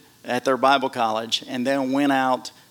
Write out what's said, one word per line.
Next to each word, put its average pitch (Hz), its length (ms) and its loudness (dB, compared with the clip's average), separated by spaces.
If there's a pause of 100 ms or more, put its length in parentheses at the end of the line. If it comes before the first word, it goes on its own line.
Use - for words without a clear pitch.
(260)
at 123 180 -4
their 135 140 2
Bible 135 320 2
college, 113 580 -2
and 127 180 -4
then 135 260 0
went 139 200 2
out 131 400 0 (200)